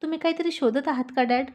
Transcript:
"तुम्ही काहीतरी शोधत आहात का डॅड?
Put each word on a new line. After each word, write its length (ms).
"तुम्ही 160
काहीतरी 340
शोधत 360
आहात 280
का 60
डॅड? 320